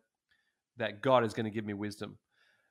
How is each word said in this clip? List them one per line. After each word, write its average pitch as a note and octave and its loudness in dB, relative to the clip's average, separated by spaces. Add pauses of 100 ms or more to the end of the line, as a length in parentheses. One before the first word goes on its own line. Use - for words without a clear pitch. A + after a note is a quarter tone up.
(760)
that G#2+ -4
God B2+ 6
is A2 -2
gonna A2 -2
give G#2 -4
me G#2 -4
wisdom. G#2 -8 (520)